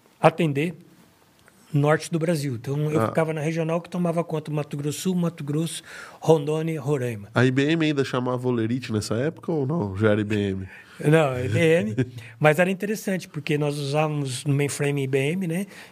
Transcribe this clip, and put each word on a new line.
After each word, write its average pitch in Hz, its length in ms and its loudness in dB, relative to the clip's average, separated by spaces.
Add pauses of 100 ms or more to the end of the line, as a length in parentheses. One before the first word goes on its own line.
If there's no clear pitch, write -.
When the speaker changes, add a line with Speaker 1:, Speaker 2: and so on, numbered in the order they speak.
(220)
Speaker 1:
atender 160 540 2 (1000)
norte 151 380 2
do 170 80 0
Brasil. 147 360 -2
Então, 143 360 -4
eu 151 100 2
Speaker 2:
Ah. 110 60 2
Speaker 1:
ficava 160 260 0
na 156 80 -4
regional 165 400 -2
que 170 80 -16
tomava 170 340 0
conta 156 280 -6
do 147 40 -4
Mato 147 220 -4
Grosso 143 200 -4
do - 40 -8
Sul, 185 140 0
Mato 170 280 -2
Grosso, 151 380 -4 (380)
Rondônia 160 540 2
e 160 40 -6
Roraima. 123 560 -4
Speaker 2:
A 117 100 4
I 131 80 6
B 139 200 4
M 160 140 2
ainda 143 200 2
chamava 127 420 -2
Olerite 117 460 -2
nessa 107 220 0
época 151 360 -4
ou 151 140 0
não? 104 320 -2
Já 107 140 6
era 107 100 4
I - 20 2
B 104 120 -2 (160)
M? 95 160 -6 (320)
Speaker 1:
Não, 147 400 4
I 127 80 -4
B 110 120 0
M, 170 360 4 (220)
Speaker 2:
<laughs> - 220 -20
Speaker 1:
mas 151 180 6
era 180 140 4
interessante, 196 560 -4
porque 151 280 -4
nós 147 220 -2
usávamos 147 680 -2
no 143 100 2
mainframe 143 480 -2
I 135 40 -4
B 135 100 0 (160)
M, 190 120 -2
né? 175 220 -4 (240)